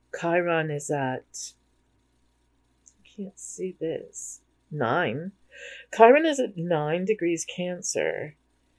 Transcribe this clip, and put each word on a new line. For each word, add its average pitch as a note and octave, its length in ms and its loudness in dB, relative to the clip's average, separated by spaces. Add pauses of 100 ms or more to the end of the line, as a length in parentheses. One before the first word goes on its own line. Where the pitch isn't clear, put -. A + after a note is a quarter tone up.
(180)
Chiron E3+ 520 0
is D3 200 -8
at, C3 640 -6 (1400)
I - 180 -20
can't G3 220 -14
see F#3 400 -10
this, - 640 -8 (300)
nine. D3 640 -2 (640)
Chiron C4 320 10
is C#4+ 120 2
at B3 180 -2
nine E3 480 0
degrees F3 400 -2
Cancer, D#3 920 -6 (420)